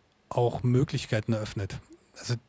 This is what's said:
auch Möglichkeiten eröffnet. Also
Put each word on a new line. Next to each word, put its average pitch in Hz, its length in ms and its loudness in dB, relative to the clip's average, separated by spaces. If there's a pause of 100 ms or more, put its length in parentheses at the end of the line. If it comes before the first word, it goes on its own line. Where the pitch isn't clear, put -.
(300)
auch 120 320 2
Möglichkeiten 123 720 2
eröffnet. 107 460 -4 (400)
Also 117 160 -2 (140)